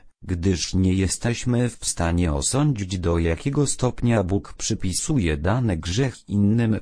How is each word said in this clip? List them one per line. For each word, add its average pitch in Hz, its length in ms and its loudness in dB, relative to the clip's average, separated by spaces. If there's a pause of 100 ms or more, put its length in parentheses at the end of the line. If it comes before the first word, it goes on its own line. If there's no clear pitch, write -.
(220)
gdyż 90 520 -2
nie 92 200 4
jesteśmy 120 760 0
w - 180 -10
stanie 85 460 0
osądzić, 101 680 0
do 85 200 2
jakiego 135 480 0
stopnia 117 560 0
Bóg 98 360 -2
przypisuje 95 800 0
dany 98 400 0
grzech 101 520 -4
innym 104 540 2